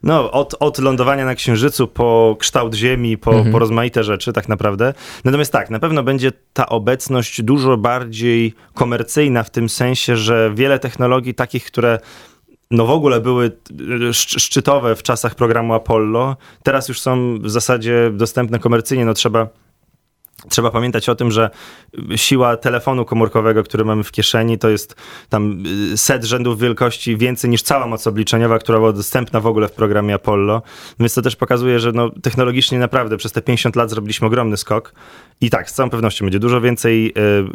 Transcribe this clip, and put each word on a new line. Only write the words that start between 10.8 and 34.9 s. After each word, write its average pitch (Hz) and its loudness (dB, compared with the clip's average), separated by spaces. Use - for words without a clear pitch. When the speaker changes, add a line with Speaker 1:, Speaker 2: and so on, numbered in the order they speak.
Speaker 1:
takich, - -4
które 117 0
no 117 4
w 120 0
ogóle 139 2
były, 123 0
e, 120 -2
szczy-, - -2
szczytowe 123 2
w - -16
czasach 117 -2
programu 117 2
Apollo, 113 0
teraz 131 0
już 123 -8
są 123 0
w 107 -6
zasadzie 117 2
dostępne 113 -2
komercyjnie. 120 2
No 113 2
trzeba, 113 0
trzeba 117 2
pamiętać 117 -2
o 120 2
tym, 120 0
że 110 2
siła 123 2
telefonu 123 -2
komórkowego, 110 0
który 110 -2
mamy 107 0
w - -14
kieszeni, 113 0
to 113 2
jest 104 -2
tam, 104 -2
y, 107 -4
set 127 -2
rzędów 120 -2
wielkości 120 -2
więcej 123 -2
niż 117 2
cała 135 -2
moc 113 -6
obliczeniowa, 113 0
która 113 2
była 110 4
dostępna 110 -2
w 107 -2
ogóle 107 2
w - -8
programie 104 0
Apollo. 104 0
Więc 117 2
to 123 0
też 120 -2
pokazuje, 123 0
że 117 0
no, 117 0
technologicznie 123 0
naprawdę 120 -2
przez 104 -8
te 113 -4
pięćdziesiąt 117 0
lat 117 0
zrobiliśmy 107 -4
ogromny 110 0
skok. - -4